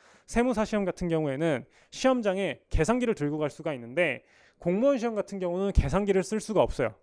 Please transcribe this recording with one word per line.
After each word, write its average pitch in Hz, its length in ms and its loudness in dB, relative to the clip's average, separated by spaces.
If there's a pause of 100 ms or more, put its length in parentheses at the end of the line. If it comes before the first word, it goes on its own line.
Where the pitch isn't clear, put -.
(260)
세무사 233 380 0
시험 208 200 -2
같은 180 220 -4
경우에는 156 580 0 (260)
시험장에 202 680 0 (100)
계산기를 226 460 2
들고 147 220 -2
갈 151 120 -2
수가 156 240 -8
있는데 127 500 -2 (360)
공무원 226 380 2
시험 226 180 -4
같은 202 240 -6
경우는 185 320 -2
계산기를 190 520 2
쓸 214 160 -2
수가 196 220 2
없어요. 117 420 0